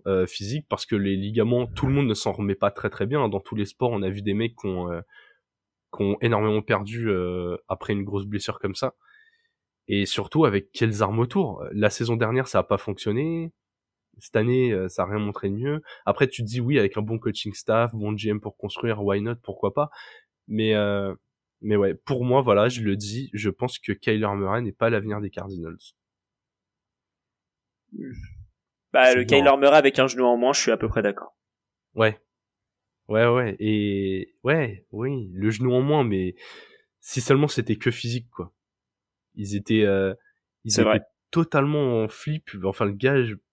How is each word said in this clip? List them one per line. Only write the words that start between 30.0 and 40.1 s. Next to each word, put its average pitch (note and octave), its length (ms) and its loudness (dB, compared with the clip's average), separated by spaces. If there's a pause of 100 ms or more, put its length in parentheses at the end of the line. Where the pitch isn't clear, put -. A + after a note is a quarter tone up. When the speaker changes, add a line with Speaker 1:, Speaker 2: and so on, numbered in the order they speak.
Speaker 2:
genou B2+ 180 0
en A#2+ 120 4
moins, B2+ 160 4
je - 80 -2
suis - 100 2
à A2 60 4
peu A2+ 100 -2
près A2 140 -2
d'accord. - 360 -4 (580)
Speaker 1:
Ouais. A2 240 4 (880)
Ouais, A2 200 4
ouais, A#2+ 320 2
et, G2+ 840 -2
ouais, A#2+ 480 -2
oui, A#2 420 -6
le F#2+ 160 -2
genou A#2+ 240 0
en B2+ 80 2
moins, D3 220 2
mais F#2+ 320 -2 (640)
si - 220 -8
seulement C#3 260 4
c'était A#2 280 -4
que - 160 -2
physique, A#2+ 380 -6
quoi. - 240 -14 (800)
Ils G2+ 200 -6
étaient, G#2+ 280 2
euh... G2 300 2 (520)